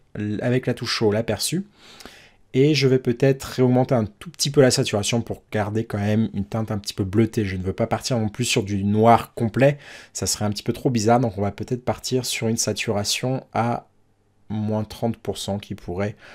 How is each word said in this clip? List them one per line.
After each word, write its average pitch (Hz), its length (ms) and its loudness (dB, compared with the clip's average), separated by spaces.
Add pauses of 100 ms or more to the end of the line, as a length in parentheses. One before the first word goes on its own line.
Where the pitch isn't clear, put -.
(140)
l-, 104 300 -4
avec 123 240 0
la 123 80 -2
touche - 260 -4
O 104 100 4
l'aperçu. 117 540 -2 (880)
Et 143 200 6
je 135 120 2
vais 131 120 4
peut-être 135 460 2
réaugmenter 127 500 2
un 113 100 2
tout - 240 -14
petit - 220 -2
peu 147 100 6
la 127 80 8
saturation 117 520 0
pour - 200 -10 (100)
garder 107 340 -2
quand - 120 -6
même 104 380 2
une 98 100 -2
teinte 110 240 -4
un 104 80 -4
petit - 160 -8
peu 107 100 -4
bleutée. 107 420 0
Je 95 100 -6
ne 92 80 -6
veux 95 100 -4
pas 113 140 -2
partir 113 320 -2
non 107 100 -2
plus 120 160 -4
sur 117 160 0
du 98 220 -4
noir 110 500 4
complet. 123 460 2 (340)
Ça 95 140 -6
serait - 180 -2
un 104 60 0
petit 104 100 -8
peu 120 100 -4
trop 135 200 -2
bizarre. 117 280 4
Donc 113 200 -2
on - 20 0
va 101 80 0
peut-être 113 340 -8
partir 123 440 -2
sur - 200 -4
une 117 100 0
saturation 107 840 -2 (100)
à 117 340 -2 (600)
moins 107 340 -2
trente 117 340 -4
pour - 220 -6
cent 101 180 -4
qui - 160 -10
pourrait 98 420 -6 (200)